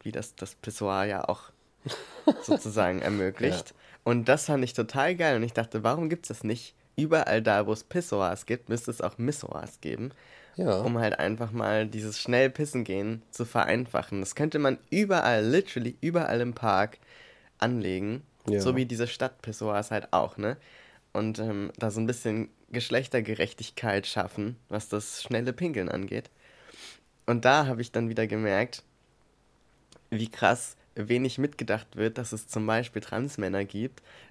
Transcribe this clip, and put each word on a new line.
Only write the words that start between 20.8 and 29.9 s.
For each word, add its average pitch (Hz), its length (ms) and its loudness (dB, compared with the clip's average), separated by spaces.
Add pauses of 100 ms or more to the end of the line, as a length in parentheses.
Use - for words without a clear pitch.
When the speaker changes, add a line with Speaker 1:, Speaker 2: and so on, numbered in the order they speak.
Speaker 1:
Und, 110 260 -2
ähm, 104 380 -2
da 110 140 0
so 110 80 -4
ein 113 80 2
bisschen 113 420 -2 (220)
Geschlechtergerechtigkeit 113 1400 -2
schaffen, 104 480 -2 (140)
was 107 200 -6
das - 340 -4
schnelle 120 300 -2
Pinkeln 120 360 -2
angeht. 98 400 -6 (960)
Und 117 180 2
da 143 220 6
habe 117 140 -2
ich 117 100 -10
dann 113 180 0
wieder 110 180 0
gemerkt, 107 560 0 (1300)